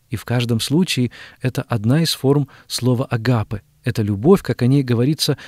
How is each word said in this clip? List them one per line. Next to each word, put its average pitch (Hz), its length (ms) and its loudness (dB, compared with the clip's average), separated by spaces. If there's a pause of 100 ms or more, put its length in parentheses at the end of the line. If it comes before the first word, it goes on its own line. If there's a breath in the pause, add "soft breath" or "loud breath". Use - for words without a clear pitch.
и 117 60 -4
в - 80 -8
каждом 120 380 0
случае 135 500 0 (300 loud breath)
это 127 220 -4
одна 120 380 0
из 160 120 0
форм 139 340 0 (200 loud breath)
слова 123 360 0
«агапы». 113 580 -2 (220)
Это 117 200 -2
любовь, 107 400 2
как - 180 -4
о 120 60 4
ней 139 160 4
говорится 127 640 0